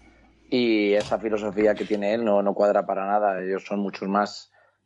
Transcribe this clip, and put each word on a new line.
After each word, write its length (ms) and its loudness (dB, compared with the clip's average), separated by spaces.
Y 440 2
esa 260 0
filosofía 560 0
que 100 -4
tiene 280 -2
él 120 -2
no, 160 4
no 140 0
cuadra 300 2
para 200 -4
nada. 360 0
Ellos 240 -4
son 140 -4
muchos 280 -6
más, 440 -2